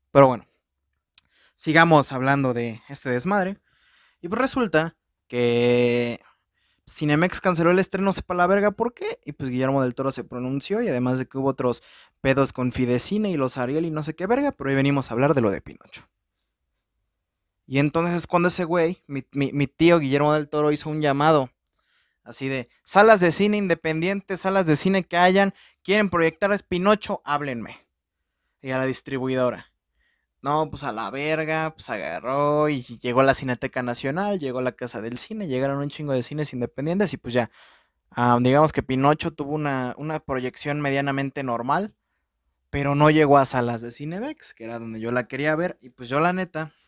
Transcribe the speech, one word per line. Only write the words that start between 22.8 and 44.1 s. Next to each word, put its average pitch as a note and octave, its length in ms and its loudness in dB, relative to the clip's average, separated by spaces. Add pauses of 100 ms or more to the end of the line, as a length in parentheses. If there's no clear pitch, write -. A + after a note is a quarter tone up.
"Salas G#3+ 380 6
de F3 100 6
cine G#3 260 2
independientes, F3+ 840 -2
salas F#3+ 260 2
de D#3 80 6
cine F#3+ 300 4
que - 120 -6
hayan, F#3 380 4 (300)
quieren G3+ 260 0
proyectar E3+ 400 0
es G3+ 140 -2
Pinocho, G3 600 0
háblenme". C#3 540 -6 (840)
Y C3 120 -8
a C3 60 -2
la C3 80 -2
distribuidora. B2+ 840 -4 (720)
No, D3+ 280 -2
pues, C#3+ 140 -8
a C3 80 -6
la G#2+ 180 -8
verga, D#3 640 -4
pues, - 160 -10
agarró C3+ 800 -2
y C#3 140 -2
llegó A#2+ 380 -2
a C3+ 40 6
la C3+ 100 6
Cineteca B2+ 480 -4
Nacional, D#3 560 -4
llegó C3 220 -6
a - 20 -4
la B2+ 100 -2
Casa B2+ 280 -10
del A#2+ 180 -8
Cine, G#3 300 -8
llegaron C#3 300 -2
un C#3+ 120 -6
chingo D3 220 -6
de B2+ 100 0
cines D3 300 -6
independientes D3 600 -2
y, - 60 -8
pues, A#2 160 -8
ya. A#2+ 160 0 (600)
Ah, A#2+ 280 4
digamos C#3+ 320 4
que C#3 100 -2
Pinocho C#3+ 500 0
tuvo D3 200 -8
una, C#3 440 -4
una D#3 220 -8
proyección C#3 600 -6
medianamente C#3 640 -4
normal, C3 520 -4 (760)
pero C#3+ 240 -2
no D3+ 160 6
llegó D3+ 280 6
a C3+ 80 6
salas A#2+ 360 -2
de A#2+ 80 -12
Cinemex, F#3 640 -12